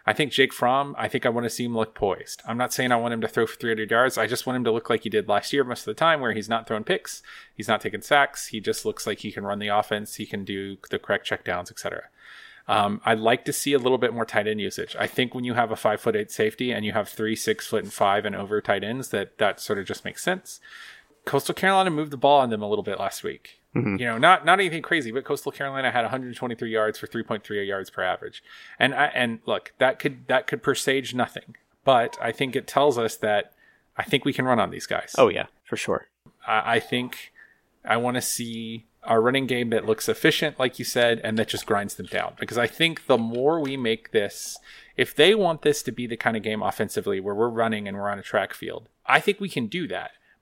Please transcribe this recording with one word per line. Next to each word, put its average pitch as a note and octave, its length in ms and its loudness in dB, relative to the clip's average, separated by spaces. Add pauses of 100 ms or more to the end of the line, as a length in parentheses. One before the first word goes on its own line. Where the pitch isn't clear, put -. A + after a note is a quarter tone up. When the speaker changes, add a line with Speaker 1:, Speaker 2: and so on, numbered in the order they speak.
Speaker 1:
I - 80 2
think D3 200 0
Jake C3 200 4
Fromm, C3+ 460 0
I A2 80 -2
think A#2+ 180 -2
I C3 40 4
wanna A#2+ 200 0
see A#2+ 180 -4
him A#2 100 -4
look A2 180 -2
poised. - 540 -4
I'm A#2 100 -4
not B2 140 -2
saying B2+ 180 0
I B2 60 6
want A#2 180 0
him A2+ 60 -4
to A2 80 -2
throw A2+ 180 2
for - 80 -12
three A#2+ 160 -4
hundred G#2+ 220 0
yards. B2 260 4
I A2 80 2
just A#2+ 180 -4
want B2+ 120 -2
him B2 80 -2
to A#2 80 2
look A2+ 180 -2
like A2+ 140 2
he A#2 60 -4
did G#2 180 0
last - 240 2
year C#3 100 2
most B2 200 -4
of G#2+ 120 -6
the - 0 -
time, D#3+ 260 2
where A#2 120 0
he's G2+ 160 -4
not A2+ 180 -2
throwing A2 160 -2
picks, - 400 -4 (320)
he's A2 140 -8
not A2 120 2
taking A2 220 -6
sacks. - 460 2
He A2 100 -8
just G#2+ 260 -4
looks G#2+ 220 -4
like G2+ 140 -4
he G#2+ 100 -8
can G2+ 140 -8
run G2+ 160 -4
the G#2 80 -4
offense, G#2 480 0
he G#2+ 100 -8
can G2+ 180 -8
do G2 340 -8 (120)
the G2 80 -2
correct - 300 -2
checkdowns, F2+ 420 -4
et - 80 -16
cetera. - 260 -8 (640)
Um, G#2 360 2
I'd A2+ 140 4
like A2+ 280 2
to C#3+ 60 -4
see - 200 0
a C#3 60 6
little B2+ 200 4
bit A#2 160 2
more A2+ 100 -2
tight G#2+ 220 0
end G#2+ 140 -2
usage. - 380 -6
I G2+ 100 -2
think B2+ 260 -2
when B2+ 80 -6
you B2 120 -2
have A#2 180 2
a G#2 40 -4
five-foot-eight G#2+ 540 0
safety A2+ 400 -2
and G#2+ 140 -4
you G#2 80 -2
have G#2 160 -2
three A2 260 -2
six-foot-and-five G#2 880 0
and G2 120 -4
over G2+ 240 -2
tight G2 240 0
ends, B2 240 -6
that, G2 300 -4
that G2+ 200 2
sort G2+ 220 -4
of F#2 40 -8
just - 200 -8
makes - 180 -10
sense. - 380 -4 (640)
Coastal C#3+ 300 0
Carolina F#3+ 360 4
moved D3+ 220 -2
the C#3 40 -8
ball C#3+ 240 8
on B2 100 2
them G#2+ 120 -2
a G#2+ 60 -4
little G#2 160 0
bit G2 160 -4
last G2 240 -6
week. - 360 -10 (140)
Speaker 2:
Mm-hmm. G2+ 240 0
Speaker 1:
You B2 80 -2
know, A#2 120 -2
not, D#3 260 6
not F3+ 160 6
anything E3 220 -2
crazy, C#3+ 280 -2
but C3+ 140 -4
Coastal C#3+ 280 -4
Carolina C3+ 380 -2
had A#2 140 2
a - 60 -2
hundred B2+ 260 -6
twenty-three A#2+ 340 -6
yards G#2+ 280 0
for G#2+ 80 -10
three A#2 160 -6
point G#2+ 200 -4
three G2+ 240 -4
yards G2 240 -4
per F#2+ 120 -6
average. - 400 -4 (360)
And C3+ 160 2
I, C#3+ 120 4
and A#2+ 400 -2
look, - 320 -2
that B2 200 4
could, B2+ 300 -6
that B2+ 180 2
could - 160 -4
presage C3 520 0
nothing, - 420 -4 (280)
but B2 360 4
I A#2 120 -2
think C3 220 -2
it C3 120 -2
tells C#3 320 4
us A2+ 180 0
that G#2 360 0 (440)
I - 80 -2
think C3+ 200 0
we C#3 80 2
can C3+ 120 -2
run B2 160 4
on F#2 100 0
these E2+ 160 -12
guys. - 300 -6
Speaker 2:
Oh B2 120 8
yeah, - 180 -2 (180)
for - 120 -6
sure. - 320 -4 (380)
Speaker 1:
I, A2 300 2
I A2+ 40 4
think - 520 -6 (520)
I A2 120 2
wanna B2 240 0
see A2+ 640 -6 (180)
a A#2 140 4
running B2+ 280 4
game A#2+ 240 0
that A2 160 0
looks A2 220 0
efficient, D3+ 520 2
like B2+ 180 0
you C3 60 -6
said, A#2 400 2
and A2 140 0
that G#2+ 100 0
just - 180 -6
grinds G2+ 280 0
them F#2 120 -10
down. - 320 -4
Because - 200 -4
I A#2+ 100 4
think E3 380 0
the B2+ 120 6
more B2 400 2
we C#3 180 -2
make A2+ 360 -2
this, - 460 -2 (380)
if - 200 0
they F3+ 180 8
want F3 280 0
this D3 220 2
to A#2+ 80 -6
be A#2+ 140 -6
the A2+ 100 -6
kind A2+ 200 0
of G#2 80 -2
game G#2+ 180 -2
offensively G2 580 -2
where G2+ 140 -4
we're A2+ 140 2
running A2 400 -2
and G2 80 -6
we're G2+ 140 -4
on G2+ 100 -4
a - 20 -18
track G2 320 -2
field, E2+ 340 -12 (180)
I C#3 120 6
think G3+ 220 2
we G3 80 -4
can B2 180 -2
do E3+ 220 -6
that. F2+ 240 -8 (300)